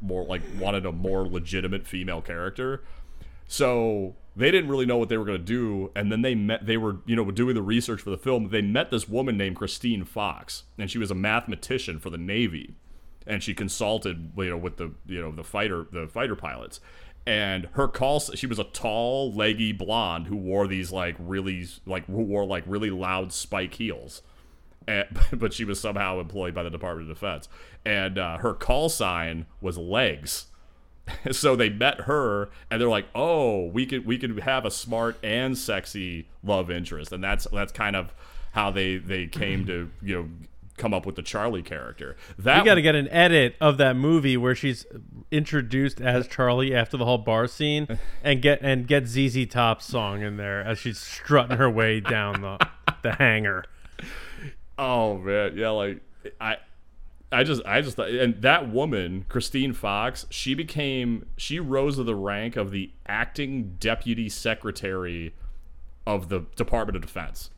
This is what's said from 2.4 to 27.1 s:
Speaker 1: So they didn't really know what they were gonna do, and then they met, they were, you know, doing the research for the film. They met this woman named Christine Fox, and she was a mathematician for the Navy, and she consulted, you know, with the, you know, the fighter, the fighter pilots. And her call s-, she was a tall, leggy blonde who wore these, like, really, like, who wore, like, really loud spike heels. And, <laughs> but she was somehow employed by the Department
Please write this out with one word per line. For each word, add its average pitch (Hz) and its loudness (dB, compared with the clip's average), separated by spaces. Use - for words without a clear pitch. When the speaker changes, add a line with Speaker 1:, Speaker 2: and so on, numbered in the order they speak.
Speaker 1:
So 113 2
they 127 4
didn't 170 4
really 131 2
know 120 2
what 113 0
they 113 0
were 110 -2
gonna 98 -2
do, 101 -2
and 101 0
then 110 2
they 131 2
met, 107 0
they 113 2
were, 107 -2
you 113 0
know, 104 2
doing 120 2
the 110 0
research 113 0
for 101 -8
the 92 -4
film. 120 0
They 107 2
met 117 2
this 110 -2
woman 120 0
named 98 0
Christine 104 -2
Fox, - -6
and 98 -4
she - -4
was 104 -2
a 98 -2
mathematician 104 -2
for 85 -10
the 85 -8
Navy, 92 -2
and 104 -4
she - -4
consulted, 95 -4
you 95 -2
know, 87 -4
with 87 -6
the, 82 -8
you 90 -8
know, 80 -8
the 80 -12
fighter, 98 -2
the 82 -8
fighter 110 -4
pilots. 60 -10
And 98 0
her 139 2
call 131 2
s-, - -2
she - -4
was 117 -4
a 104 -2
tall, 120 -2
leggy 107 2
blonde 95 -2
who 104 -4
wore 98 0
these, 92 -2
like, 90 -4
really, 92 -4
like, 92 -6
who 98 -2
wore, 101 0
like, 92 -2
really 104 -2
loud 92 -2
spike 95 -4
heels. 69 -8
And, 101 0
<laughs> - 8
but 113 0
she 110 -6
was 98 -4
somehow 101 -2
employed 90 -6
by 87 -4
the 85 -6
Department 82 -8